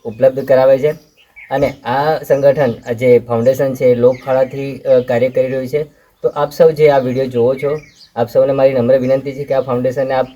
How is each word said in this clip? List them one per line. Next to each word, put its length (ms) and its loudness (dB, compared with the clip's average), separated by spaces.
ઉપલબ્ધ 440 -2
કરાવે 320 4
છે. 100 0
અને 220 -2
આ 520 -4
સંગઠન, 500 0
આ 40 -4
જે 280 4
ફાઉન્ડેશન 540 0
છે, 120 -2
એ 100 4
લોકફાળાથી, 840 -2
અ, 200 2
કાર્ય 300 0
કરી 180 -2
રહ્યું 200 -6
છે. 160 -4
તો 80 -2
આપ 220 -4
સૌ 200 4
જે 180 4
આ 80 4
વીડિયો 280 -2
જુઓ 300 0
છો, 240 -6
આપ 140 -2
સૌને 240 2
મારી 200 2
નમ્ર 240 2
વિનંતી 380 -2
છે 80 -8
કે 100 -4
આ 80 0
ફાઉન્ડેશનને 520 -4
આપ 220 0